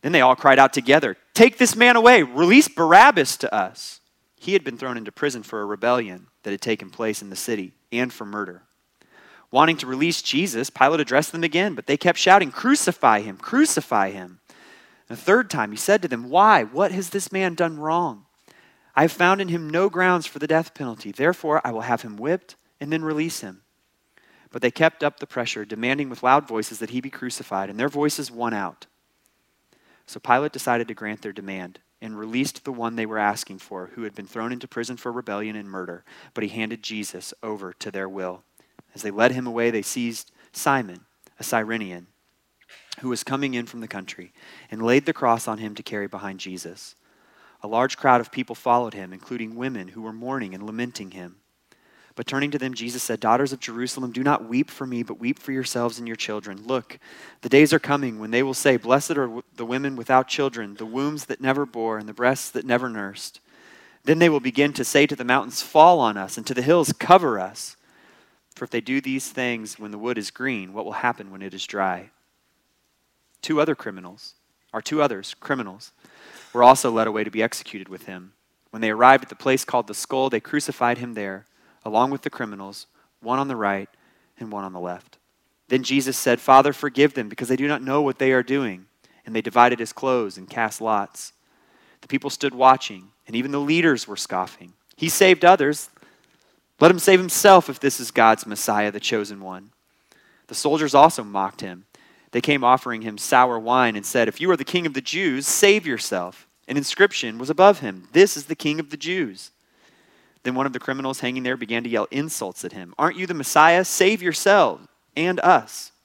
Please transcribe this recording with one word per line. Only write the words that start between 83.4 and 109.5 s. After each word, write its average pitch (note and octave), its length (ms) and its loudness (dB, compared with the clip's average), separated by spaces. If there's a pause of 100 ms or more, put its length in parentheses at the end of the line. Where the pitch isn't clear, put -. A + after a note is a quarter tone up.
on C#3 80 -4
the C3 80 -6
right G2+ 320 -4 (500)
and A2 140 -14
one G2+ 100 -8
on F#2+ 100 -10
the F#2 60 -14
left. F2 400 -12 (500)
Then C3 140 0
Jesus C3+ 340 -2
said, A#2+ 240 0
"Father, C3+ 320 6
forgive C#3 420 2
them, A2+ 140 -6
because A#2 200 -10
they B2+ 80 0
do C3+ 100 -2
not C#3+ 160 -4
know C3+ 200 0
what C3+ 160 -2
they C3 140 2
are B2+ 100 2
doing." A#2+ 440 -4 (400)
And A2+ 80 -12
they A2 80 -2
divided A#2+ 380 4
his A2 120 -8
clothes A#2 460 -2
and F#2 100 -20
cast A2+ 320 -4
lots. A2 520 -6 (680)
The - 80 -20
people C3+ 220 -6
stood C3+ 240 -6
watching, B2 560 2 (160)
and A2+ 80 -14
even B2 160 -4
the C#3+ 80 -4
leaders D3+ 480 2
were G#2 100 -12
scoffing. - 580 -8 (220)
"He D#3+ 120 -6
saved F3+ 360 4
others. D3+ 460 4 (920)
Let D#3+ 100 10
him F3+ 80 4
save F#3 200 6
himself F#3 500 8
if C3+ 120 -8
this C#3 180 0
is A#2+ 120 -10
God's A2+ 360 4
Messiah, G#2 460 -2
the G2+ 80 -10
chosen G#2 400 -4
one." F#2+ 320 -16 (720)
The - 80 -18
soldiers D3+ 400 0
also C#3+ 300 8
mocked G2 360 -6
him. F#2 260 -14 (440)
They A#2+ 100 0
came C#3+ 220 2
offering B2 400 2
him G#2+ 160 -10
sour B2+ 400 2
wine A#2 380 2
and G2+ 100 -10
said, A#2 220 2
"If - 120 -8
you F#3 100 0
are F3 60 4
the C#3 80 -4
king F3 220 -2
of C#3+ 80 -6
the C3+ 60 -4
Jews, C#3 460 -4
save G3+ 400 4
yourself." G2 600 -6 (200)
An C3+ 100 -4
inscription C3+ 640 -2
was C3 120 -8
above F#3 300 6
him, F#2+ 320 -10
"This F#3 240 6
is C#3+ 100 -12
the D3+ 80 -6
King D3+ 240 -4
of D3 120 -8
the D3+ 60 -14
Jews." D3 540 -6 (920)